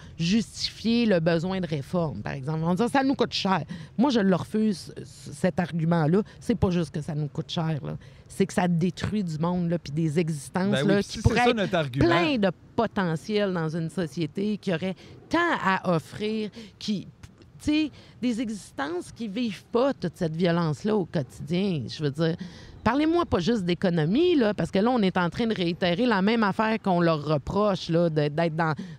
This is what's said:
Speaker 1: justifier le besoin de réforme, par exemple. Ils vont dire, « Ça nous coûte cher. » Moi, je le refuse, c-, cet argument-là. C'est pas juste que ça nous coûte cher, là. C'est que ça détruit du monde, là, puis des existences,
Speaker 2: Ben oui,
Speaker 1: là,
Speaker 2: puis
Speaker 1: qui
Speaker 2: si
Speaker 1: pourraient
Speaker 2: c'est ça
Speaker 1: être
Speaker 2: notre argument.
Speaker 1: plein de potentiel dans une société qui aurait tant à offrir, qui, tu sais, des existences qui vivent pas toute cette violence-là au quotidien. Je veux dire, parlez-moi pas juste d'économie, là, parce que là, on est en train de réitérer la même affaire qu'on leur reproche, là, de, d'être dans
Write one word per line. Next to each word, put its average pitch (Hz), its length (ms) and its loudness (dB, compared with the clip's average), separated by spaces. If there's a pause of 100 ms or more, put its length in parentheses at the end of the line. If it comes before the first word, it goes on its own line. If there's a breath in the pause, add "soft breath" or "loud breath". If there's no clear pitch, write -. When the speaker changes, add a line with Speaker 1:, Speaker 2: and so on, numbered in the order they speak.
(160 loud breath)
Speaker 1:
justifier 226 920 0
le 196 140 4
besoin 170 400 0
de 180 60 -4
réforme, 151 560 -4
par 147 100 -8
exemple. 147 280 -6
Ils 160 40 -2
vont 175 100 2
dire, « 220 180 2
Ça 269 100 4
nous 269 120 2
coûte - 180 -2
cher. » 185 320 0 (340 loud breath)
Moi, 277 120 4
je 233 100 4
le 190 160 4
refuse, 214 600 -2
c-, - 360 -16
cet 175 260 0
argument-là. 170 640 2 (180 loud breath)
C'est - 140 0
pas 196 160 2
juste 170 240 -2
que 160 80 -6
ça 156 140 -8
nous 147 120 -2
coûte - 220 -8
cher, 160 340 -2
là. 156 120 -8 (320 loud breath)
C'est - 180 0
que - 80 -6
ça 180 140 2
détruit 175 560 0
du 156 140 -4
monde, 175 300 0
là, 170 100 0
puis 143 140 -14
des 156 260 0
existences, 175 540 -2
Speaker 2:
Ben 131 100 2
oui, - 60 4
Speaker 1:
là, - 100 6
Speaker 2:
puis 202 60 0
Speaker 1:
qui - 140 -12
Speaker 2:
si 226 40 -6
Speaker 1:
pourraient 233 160 4
Speaker 2:
c'est 240 60 4
ça 240 60 6
Speaker 1:
être 247 60 2
Speaker 2:
notre 190 180 0
argument. 143 320 2
Speaker 1:
plein 339 320 2
de 196 120 2 (260)
potentiel 202 760 0
dans 160 240 -2
une 165 140 -4
société 190 680 -4
qui - 140 -4
aurait 175 220 -2 (340 loud breath)
tant 311 100 2 (240)
à 185 320 2
offrir, 214 560 -4 (280 loud breath)
qui, 196 280 -4 (560)
tu - 80 -2
sais, 302 200 0 (320 loud breath)
des 233 180 -2
existences 277 720 -8
qui 226 160 -8
vivent 208 420 -4
pas 262 240 2
toute - 220 -6
cette 160 180 -2
violence-là 170 640 2
au 190 80 0
quotidien. 160 840 -4
Je 113 160 -10
veux 147 80 0
dire, 160 260 0 (460 loud breath)
parlez-moi 311 440 2
pas 233 120 2
juste 196 260 0
d'économie, 175 680 2
là, 226 180 4
parce 185 200 -4
que 196 80 2
là, 220 100 4
on 254 120 2
est 190 140 2
en 175 140 2
train 240 160 -2
de 220 80 0
réitérer 175 520 0
la 220 160 4
même 220 200 4
affaire 220 400 0
qu'on 175 180 2
leur 165 240 4
reproche, 175 640 0
là, 170 220 4
de, 151 180 2
d'être 156 280 0
dans 160 180 0 (240 loud breath)